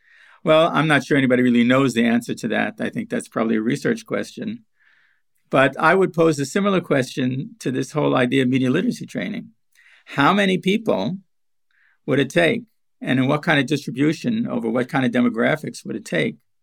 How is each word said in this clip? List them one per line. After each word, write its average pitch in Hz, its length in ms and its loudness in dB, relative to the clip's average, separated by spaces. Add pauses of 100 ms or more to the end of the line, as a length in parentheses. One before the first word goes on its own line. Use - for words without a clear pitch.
(440)
Well, 160 300 4
I'm 156 140 2
not 143 160 4
sure 147 140 0
anybody 127 260 2
really 120 200 4
knows 127 300 4
the 117 120 2
answer 117 280 0
to 113 160 -8
that. 107 300 -2
I 113 100 -4
think 104 200 -8
that's 117 180 -6
probably 113 300 -2
a 107 40 0
research 123 440 -2
question. 110 600 -8 (840)
But 135 300 2
I 160 160 4
would 190 180 2
pose 165 260 2
a 139 60 -2
similar 196 360 0
question 131 760 -2
to 147 120 -4
this 131 200 -4
whole 143 240 0
idea 131 280 2
of 123 60 2
media 127 200 2
literacy - 360 -2
training. - 440 -8 (560)
How 147 280 2
many 196 240 2
people 185 600 -2 (880)
would 135 140 2
it 139 100 0
take, 165 340 0 (380)
and 139 180 0
in 131 80 2
what 147 160 0
kind 156 160 2
of 139 80 0
distribution, 139 800 -2
over 117 220 -4
what 123 200 -2
kind 135 160 0
of 120 60 0
demographics 120 720 -2
would - 100 -8
it - 100 -10
take 151 320 -2 (260)